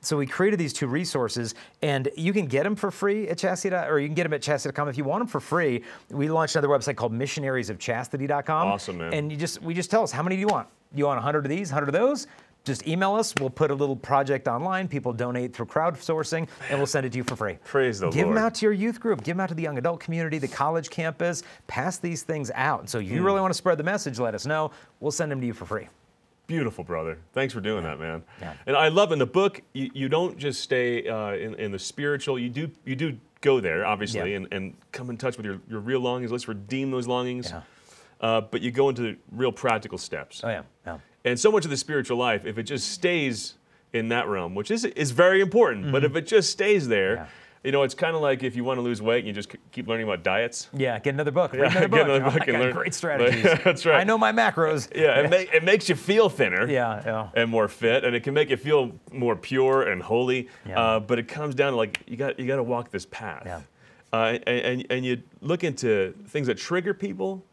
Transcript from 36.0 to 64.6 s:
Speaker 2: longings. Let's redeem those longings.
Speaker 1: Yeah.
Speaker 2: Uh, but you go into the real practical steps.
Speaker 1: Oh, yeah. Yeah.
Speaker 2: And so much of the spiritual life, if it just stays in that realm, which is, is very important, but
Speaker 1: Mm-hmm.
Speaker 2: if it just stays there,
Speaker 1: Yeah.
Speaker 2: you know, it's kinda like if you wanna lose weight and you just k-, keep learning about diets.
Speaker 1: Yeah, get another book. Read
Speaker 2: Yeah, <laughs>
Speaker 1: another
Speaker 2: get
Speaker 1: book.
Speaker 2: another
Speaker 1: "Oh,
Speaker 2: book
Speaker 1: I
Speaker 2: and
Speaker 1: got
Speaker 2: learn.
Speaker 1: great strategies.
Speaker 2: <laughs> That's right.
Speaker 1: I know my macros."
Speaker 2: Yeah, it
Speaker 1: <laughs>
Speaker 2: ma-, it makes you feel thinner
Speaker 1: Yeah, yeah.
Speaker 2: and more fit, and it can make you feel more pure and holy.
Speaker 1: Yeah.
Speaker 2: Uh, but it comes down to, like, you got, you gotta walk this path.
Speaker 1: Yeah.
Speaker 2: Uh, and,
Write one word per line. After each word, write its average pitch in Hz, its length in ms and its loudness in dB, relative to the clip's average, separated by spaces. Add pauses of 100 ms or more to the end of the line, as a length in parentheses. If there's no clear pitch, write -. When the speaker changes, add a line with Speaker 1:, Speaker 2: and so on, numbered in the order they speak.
Speaker 2:
longings. 123 300 -2
Let's 120 160 -6
redeem 117 440 -4
those 127 160 -2
longings. 123 440 -2
Speaker 1:
Yeah. 85 120 -12 (580)
Speaker 2:
Uh, 113 220 2
but 110 180 -6
you 123 100 -2
go 135 200 4
into 120 100 -4
the 113 160 -4 (160)
real 117 200 0
practical 110 440 -2
steps. - 480 -10
Speaker 1:
Oh, - 40 -2
yeah. 101 140 -4 (240)
Yeah. 82 120 -10 (240)
Speaker 2:
And 123 160 0
so 214 140 6
much 196 140 2
of 156 40 -4
the 139 60 -2
spiritual 127 400 -2
life, 120 300 0
if 107 100 -6
it 117 80 -6
just 120 280 -6
stays 143 640 -2 (380)
in 113 160 -2
that 117 180 0
realm, 92 280 -4
which 101 160 -4
is, 226 160 -2
is 143 240 -2
very 180 320 8
important, 151 500 2
but 139 100 4
Speaker 1:
Mm-hmm. 147 140 2
Speaker 2:
if - 0 -
it 165 100 -4
just 208 240 4
stays 196 380 2
there, 101 260 4
Speaker 1:
Yeah. 82 120 -8 (360)
Speaker 2:
you 135 100 -2
know, 139 100 4
it's 135 120 0
kinda 165 240 0
like 135 240 2
if 120 140 -4
you 120 80 -2
wanna 127 160 0
lose 120 220 -2
weight 113 160 4
and 104 80 -4
you 104 80 -6
just 101 160 -8
k-, - 80 -16 (120)
keep - 160 -10
learning 113 180 -2
about 95 180 -2
diets. 101 500 0
Speaker 1:
Yeah, 131 260 -2
get 139 140 0
another 143 180 0
book. 160 220 2
Read - 80 -2
Speaker 2:
Yeah, 143 100 6
<laughs> - 20 -
Speaker 1:
another 175 160 4
Speaker 2:
get - 20 0
Speaker 1:
book. 156 160 6
Speaker 2:
another 135 180 4
Speaker 1:
"Oh, 135 60 4
Speaker 2:
book 135 100 2
Speaker 1:
I - 40 2
Speaker 2:
and 131 80 0
Speaker 1:
got 120 100 2
Speaker 2:
learn. 127 100 2
Speaker 1:
great - 220 -4
strategies. 123 480 2
Speaker 2:
<laughs> 147 220 2
That's 165 200 2
right. 160 160 6
Speaker 1:
I 190 40 2
know 220 120 4
my 220 160 4
macros." 160 640 2
Speaker 2:
Yeah, 143 240 6
it 147 100 4
Speaker 1:
<laughs> - 0 -
Speaker 2:
ma-, 185 260 4
it 160 60 6
makes 185 280 4
you 170 40 6
feel 202 360 4
thinner 101 400 2
Speaker 1:
Yeah, 117 340 0
yeah. 110 300 -4
Speaker 2:
and 117 160 4
more 110 180 4
fit, 117 360 2
and 120 120 2
it 113 60 -2
can 139 100 -4
make 151 160 4
you 123 80 2
feel 135 360 2 (200)
more 120 240 0
pure 131 460 2
and 90 200 0
holy. 123 460 0 (180)
Speaker 1:
Yeah. 101 140 0
Speaker 2:
Uh, 110 200 4
but 117 180 0
it 117 100 -6
comes 151 260 -6
down 139 180 2
to, 123 40 0
like, 110 300 -2
you 120 100 -10
got, 135 240 -4
you 127 60 -6
gotta 135 160 0
walk 120 300 -4
this 92 140 -6
path. 98 380 -12
Speaker 1:
Yeah. 87 160 -10 (500)
Speaker 2:
Uh, 113 360 2
and, 120 140 0 (200)